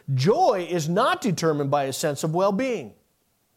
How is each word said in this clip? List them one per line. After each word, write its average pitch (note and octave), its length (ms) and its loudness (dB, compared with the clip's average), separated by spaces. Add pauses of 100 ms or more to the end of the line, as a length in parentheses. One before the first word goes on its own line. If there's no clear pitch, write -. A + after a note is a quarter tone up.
(140)
joy G3 560 2
is E3 180 -2
not C4 320 2
determined D#3 520 0
by C#3+ 140 2
a C3+ 80 -4
sense D3 300 -4
of D#3+ 120 -2
well-being. G3 580 -2 (640)